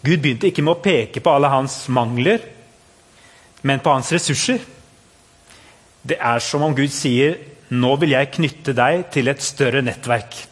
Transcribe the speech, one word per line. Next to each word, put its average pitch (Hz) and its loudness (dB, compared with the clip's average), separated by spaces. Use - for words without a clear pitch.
Gud 156 2
begynte 131 0
ikke 156 -2
med 160 2
å 175 -16
peke 127 0
på 170 4
alle 143 4
hans 135 -2
mangler, 127 0
men 139 0
på 151 2
hans 131 -2
ressurser. 170 -2
Det 147 -4
er 120 0
som 147 -4
om 151 0
Gud 139 0
sier: 135 0
«Nå 123 2
vil 151 0
jeg 135 2
knytte 143 -2
deg 151 2
til 135 0
et 139 -6
større 135 0
nettverk. 120 -4